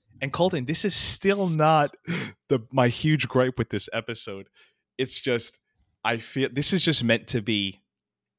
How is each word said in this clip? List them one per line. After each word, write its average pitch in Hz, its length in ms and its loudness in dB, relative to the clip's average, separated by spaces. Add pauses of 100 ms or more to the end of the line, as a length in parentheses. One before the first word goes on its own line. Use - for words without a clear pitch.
(200)
And 135 120 -6
Colton, 170 320 0
this 147 200 -2
is - 100 0
still 196 540 2
not 156 480 2 (260)
<laughs> - 260 -14
the, 131 120 2 (120)
my 123 160 4
huge 151 400 0
gripe 127 300 2
with 117 120 -2
this - 220 -4
episode. 110 560 -8 (500)
It's 131 220 -2
just, - 380 -2 (460)
I 117 140 0
feel 131 340 -4
this 139 200 0
is 185 120 2
just 139 200 2
meant 113 240 2
to 120 140 -2
be 101 380 -2 (580)